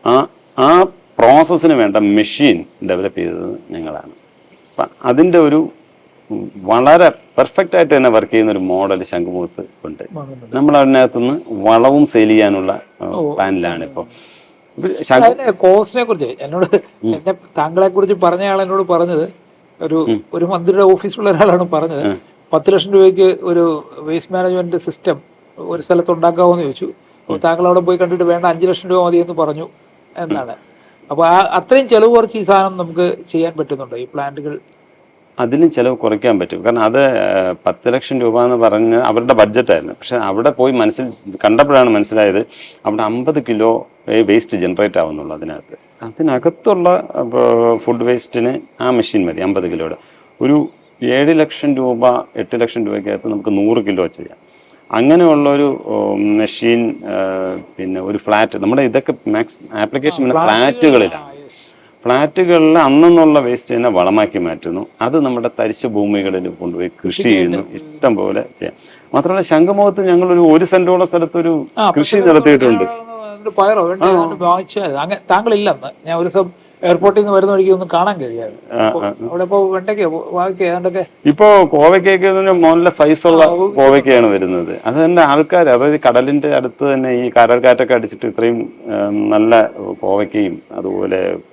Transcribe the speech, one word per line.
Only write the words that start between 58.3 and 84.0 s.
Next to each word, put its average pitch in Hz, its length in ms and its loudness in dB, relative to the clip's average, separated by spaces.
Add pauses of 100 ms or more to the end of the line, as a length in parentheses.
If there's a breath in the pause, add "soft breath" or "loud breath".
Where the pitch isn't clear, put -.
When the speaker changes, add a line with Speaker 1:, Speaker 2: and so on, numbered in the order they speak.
Speaker 1:
നമ്മുടെ 117 220 0
ഇതൊക്കെ 127 320 -2 (140)
മാക്സ് 110 480 -6
ആപ്ലിക്കേഷൻ 131 400 -4
Speaker 2:
ആ, - 20 -8
Speaker 1:
പിന്നെ 127 160 0
Speaker 2:
ഫ്ലാറ്റുകൾ, 135 460 0
Speaker 1:
ഫ്ലാറ്റുകളിലാണ്. 117 440 2
Speaker 2:
ആ, 143 80 -20 (120)
യെസ്. - 320 -18 (280 soft breath)
Speaker 1:
ഫ്ലാറ്റുകളിൽ 160 760 2
അന്നന്നുള്ള 156 600 6
വേസ്റ്റ് 123 360 -4
തന്നെ 117 140 0
വളമാക്കി 101 480 0
മാറ്റുന്നു. 87 480 -6 (160)
അത് 135 180 -2
നമ്മുടെ 123 300 -2 (100)
തരിശു 110 280 -4
ഭൂമികളിൽ 101 640 -2
കൊണ്ടുപോയി 87 380 -8
കൃഷി - 200 -10
Speaker 2:
കൃഷിക്ക് 104 220 -2
Speaker 1:
ചെയ്യുന്നു. 90 280 0
Speaker 2:
വേണ്ടി - 180 -10
Speaker 1:
ഇഷ്ടം - 400 -2
പോലെ 98 260 -4
ചെയ്യാം. - 320 -12 (400 loud breath)
മാത്രമല്ല 180 280 0
ശംഖുമുഖത്ത് 196 640 2
ഞങ്ങളൊരു, 175 320 2
ഒരു 165 260 4
സെന്റോളം 180 420 2
സ്ഥലത്തൊരു 165 580 -2 (120)
Speaker 2:
ആ, 208 220 2
Speaker 1:
കൃഷി 220 160 0
Speaker 2:
പത്ത് 190 140 4
Speaker 1:
നടത്തിയിട്ടുണ്ട്. 131 800 2 (340)
Speaker 2:
ഒരു 214 60 -6
പയറോ 196 380 0
വേണ്ട 185 160 -4
Speaker 1:
ആ. 185 60 4
Speaker 2:
ഏതാണ്ട് 175 340 0
വാങ്ങിച്ചത്. 180 520 -2
അങ്ങ് 170 200 -4 (160)
താങ്കളില്ലെന്ന് 202 760 -2
ഞാൻ 165 100 -4
ഒരു 175 100 -2
ദിവസം 185 220 -2 (340 soft breath)
എയർപോർട്ടിൽ 190 380 2
നിന്ന് 202 120 -2
വരുന്ന 196 200 2
വഴിക്ക് 190 180 2
ഒന്ന് 185 220 0
കാണാൻ 180 260 0
കഴിയായിരുന്നു. 117 640 -10
Speaker 1:
ആ, 110 60 2
Speaker 2:
അപ്പൊ - 140 -2
Speaker 1:
ആ, 101 80 -4
ആ. 101 40 -8 (160)
Speaker 2:
അവിടെ 180 140 -4
ഇപ്പോ 190 280 0
വെണ്ടയ്ക്കോ, 185 600 -4
വാഴയ്ക്കോ 185 340 -4
ഏതാണ്ടൊക്കെ 180 400 -4 (200)
Speaker 1:
ഇപ്പോ 208 400 6
കോവയ്ക്കൊക്കെ 180 640 4
എന്ന് 190 240 0
പറഞ്ഞാൽ 165 200 4
നല്ല 170 180 2
സൈസുള്ള 156 540 4
Speaker 2:
ആ, 156 40 6
കോവയ്ക്ക. 185 280 -2
Speaker 1:
കോവയ്ക്കയാണ് 135 520 4